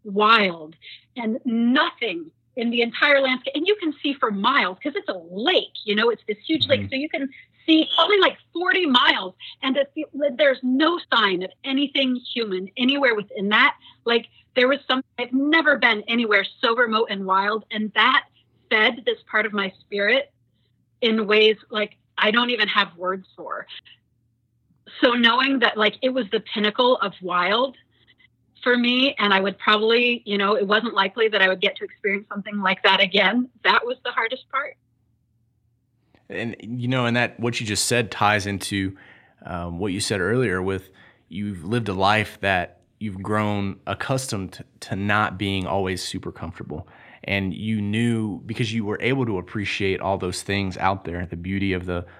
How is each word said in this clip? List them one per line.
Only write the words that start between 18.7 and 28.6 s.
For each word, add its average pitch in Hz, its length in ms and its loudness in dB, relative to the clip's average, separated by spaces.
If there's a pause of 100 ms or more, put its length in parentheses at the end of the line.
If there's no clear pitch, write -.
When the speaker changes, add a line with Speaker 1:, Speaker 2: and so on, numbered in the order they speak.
Speaker 1:
this 226 120 -2 (120)
part 214 160 0
of 208 60 -8
my 196 260 -4
spirit - 540 -2 (720)
in 220 260 0
ways, 214 280 4 (140)
like, 214 260 -6 (220)
I 214 140 2
don't 240 180 0
even 214 160 -2
have 190 300 -2
words 185 400 -6
for. - 280 -12 (1400)
So 254 120 6
knowing 240 480 2
that, 220 160 2
like, 214 260 2
it 262 60 2
was 254 240 -2
the 220 80 0
pinnacle 226 560 0
of 196 160 -4 (100)
wild 185 540 0 (880)